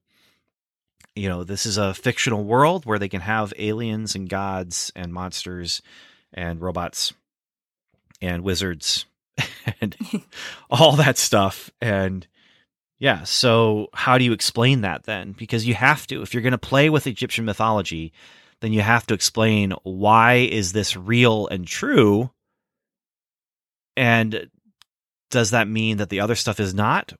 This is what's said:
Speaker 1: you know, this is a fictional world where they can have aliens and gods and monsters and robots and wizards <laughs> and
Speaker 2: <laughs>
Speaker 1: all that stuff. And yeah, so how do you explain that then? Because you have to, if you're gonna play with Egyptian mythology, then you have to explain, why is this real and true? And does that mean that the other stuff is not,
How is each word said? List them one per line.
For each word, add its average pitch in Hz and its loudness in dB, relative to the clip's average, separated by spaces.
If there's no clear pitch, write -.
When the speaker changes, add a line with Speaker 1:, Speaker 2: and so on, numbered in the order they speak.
Speaker 1:
you 98 -4
know, 90 -6
this 95 -6
is 101 -4
a 98 0
fictional 110 -2
world 143 2
where 107 -2
they 101 -4
can 92 -8
have 107 -4
aliens 110 -4
and 98 -8
gods 95 -6
and 87 -10
monsters 90 -8
and 85 -6
robots 87 -6
and 87 -4
wizards 92 -4
<laughs> - -8
and 104 -6
Speaker 2:
<laughs> - -16
Speaker 1:
all 135 6
that 139 4
stuff. - 0
And 95 -2
yeah, 104 0
so 113 2
how 127 2
do 131 4
you 120 4
explain 120 2
that 90 -4
then? 98 -8
Because 113 -4
you 120 0
have 135 2
to, - -8
if - -10
you're 120 -2
gonna 127 2
play 139 2
with 151 2
Egyptian 113 -4
mythology, 101 -2
then 110 -2
you 107 4
have 117 2
to 117 0
explain, 107 2
why 110 6
is 107 0
this 104 -2
real 110 2
and 90 -6
true? 127 4
And 113 0
does 117 2
that 113 2
mean 110 -2
that 101 -4
the 98 -2
other 110 0
stuff - -4
is 95 -2
not, 107 0